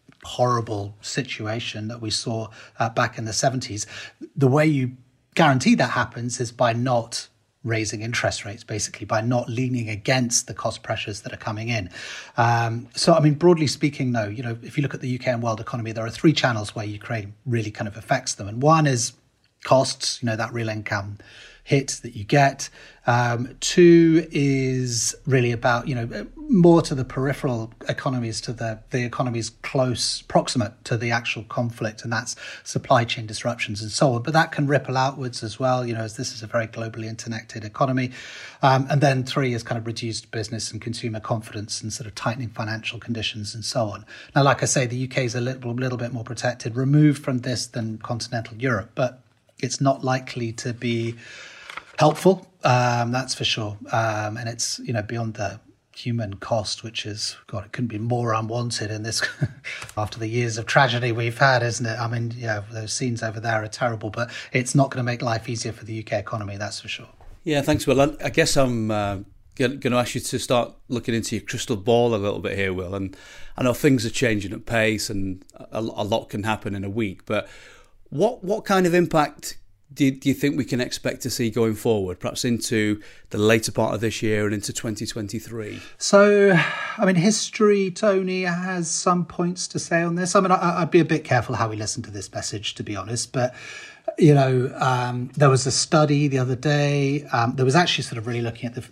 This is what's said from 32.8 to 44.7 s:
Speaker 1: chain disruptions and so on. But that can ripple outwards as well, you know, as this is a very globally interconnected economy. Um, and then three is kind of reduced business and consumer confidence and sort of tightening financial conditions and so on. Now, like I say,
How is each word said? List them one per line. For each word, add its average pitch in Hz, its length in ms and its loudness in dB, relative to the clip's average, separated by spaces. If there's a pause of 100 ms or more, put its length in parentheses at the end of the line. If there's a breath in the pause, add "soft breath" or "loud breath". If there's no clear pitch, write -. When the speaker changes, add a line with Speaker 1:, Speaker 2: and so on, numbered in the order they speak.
Speaker 1:
chain 113 220 -4
disruptions 110 560 -6
and 107 80 -8
so 139 220 4
on. 117 100 -2
But 151 100 -2
that 160 180 4
can 147 140 0
ripple 135 320 0
outwards 131 460 -2
as 107 160 -8
well, 127 260 2
you 117 80 -4
know, 113 80 -4
as 110 160 -8
this 127 160 -8
is 110 80 -14
a 110 60 -12
very 113 200 -2
globally 113 400 -10
interconnected 110 560 -10
economy. 127 460 -2 (540 loud breath)
Um, 135 260 6
and 147 100 2
then 131 240 4
three 127 300 -2
is 117 80 -4
kind 120 160 -6
of 113 80 -8
reduced 113 460 -8
business 110 400 -6
and 107 100 -10
consumer 113 380 -6
confidence 110 640 -6
and 107 100 -8
sort 110 140 -10
of 101 80 -16
tightening 117 340 -4
financial 113 500 -8
conditions 110 540 -6
and 110 100 -10
so 117 220 -2
on. 104 200 -8 (300 loud breath)
Now, 147 60 6
like 139 220 4
I - 20 2
say, 127 220 0